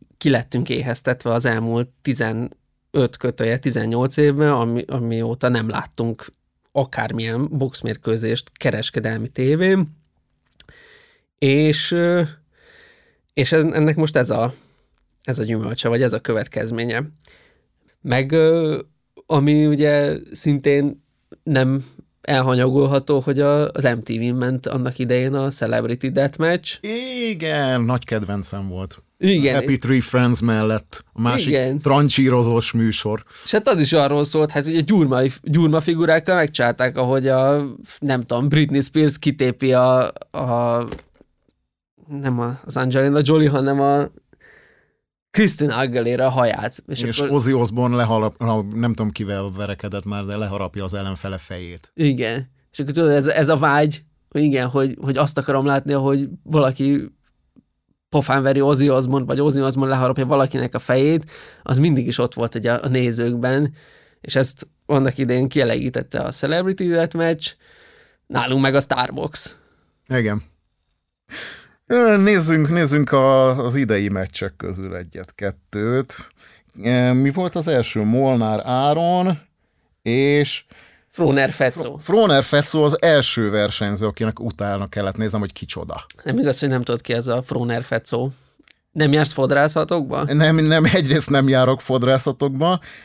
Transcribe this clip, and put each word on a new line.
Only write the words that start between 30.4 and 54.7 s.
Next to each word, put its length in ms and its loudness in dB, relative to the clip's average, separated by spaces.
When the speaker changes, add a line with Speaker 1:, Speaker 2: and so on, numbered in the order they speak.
Speaker 2:
mellett 640 -2
a 80 -6
másik 260 0
Speaker 1:
Igen. 300 0
Speaker 2:
trancsírozós 920 2
műsor. 520 -2
Speaker 1:
És 80 -8
hát 160 0
az 120 2
is 140 2
arról 300 2
szólt, 280 0
hát 160 -4
ugye 140 0
gyurma, 400 2
gyurma 400 2
figurákkal 540 2
megcsinálták, 600 0
ahogy 300 0
a, 380 2
nem 220 -2
tudom, 280 -2
Britney 320 2
Spears 380 0
kitépi 540 0
a, 380 4
a, 560 -2
nem 320 -4
a, 260 -6
az 120 -8
Angelina 460 2
Jolie, 260 4
hanem 320 0
a 260 2
Christina 460 2
Aguilera 480 0
a 40 4
haját. 580 -2
És 140 -6
Speaker 2:
És 180 -4
Speaker 1:
akkor 160 0
Speaker 2:
Ozzy 180 2
Osbourne 420 0
leharap-, 760 0
nem 200 -2
tudom, 180 -4
kivel 460 -6
verekedett 480 -8
már, 200 -8
de 120 -8
leharapja 460 -8
az 100 -8
ellenfele 440 -8
fejét. 560 -16
Speaker 1:
Igen. 560 -2
És 80 -20
akkor 140 -6
tudod, 160 2
ez, 180 2
ez 220 0
a 80 2
vágy, 460 0
hogy 120 -2
igen, 260 0
hogy, 340 -2